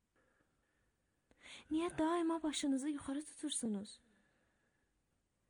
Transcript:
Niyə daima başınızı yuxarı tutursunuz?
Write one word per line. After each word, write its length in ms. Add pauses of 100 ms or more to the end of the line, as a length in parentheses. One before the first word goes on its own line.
(1700)
Niyə 280
daima 460
başınızı 460
yuxarı 360
tutursunuz? 760 (1500)